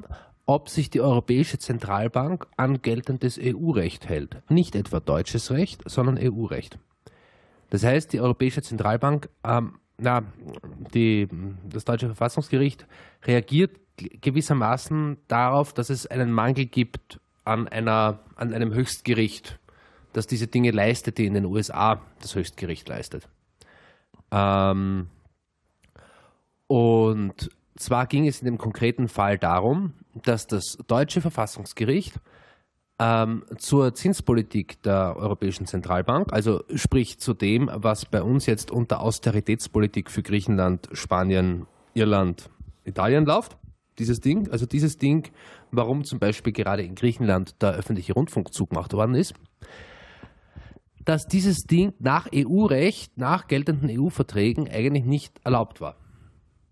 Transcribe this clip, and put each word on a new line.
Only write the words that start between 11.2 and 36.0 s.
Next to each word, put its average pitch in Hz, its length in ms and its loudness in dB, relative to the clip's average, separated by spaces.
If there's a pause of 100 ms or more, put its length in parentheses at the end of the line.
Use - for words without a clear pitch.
das 110 160 -10
deutsche 120 220 -2
Verfassungsgericht 131 800 -2 (380)
reagiert 123 540 2 (180)
g-, - 240 -14
gewissermaßen 143 1000 0 (100)
darauf, 127 440 2
dass 120 180 -4
es 131 160 -4
einen 123 260 -2
Mangel 123 340 2
gibt - 540 -4 (240)
an 110 240 -2
einer, 110 500 0 (180)
an 117 160 -4
einem 113 220 -2
Höchstgericht, 117 840 -2 (540)
das 110 140 -4
diese 113 220 -4
Dinge 120 220 4
leistet, 110 480 0
die 110 80 2
in 98 80 0
den 98 120 2
U 92 100 -4
S 107 140 -2
A 110 320 0 (180)
das - 140 -12
Höchstgericht 85 540 -6
leistet. 67 400 -12 (1000)
Ähm, 98 800 2 (1600)
und 110 800 2 (280)
zwar 123 300 -2
ging 143 200 2
es 139 140 -2
in - 60 -8
dem 120 120 -2
konkreten 117 500 0
Fall 101 300 0
darum, 113 560 0 (300)
dass 117 220 0
das - 300 -4 (100)
deutsche 143 360 0
Verfassungsgericht, 117 1000 -4 (800)
ähm, 113 460 2 (120)
zur 131 380 2
Zinspolitik - 880 -2
der 95 340 0
Europäischen 98 500 -4
Zentralbank, 92 640 -2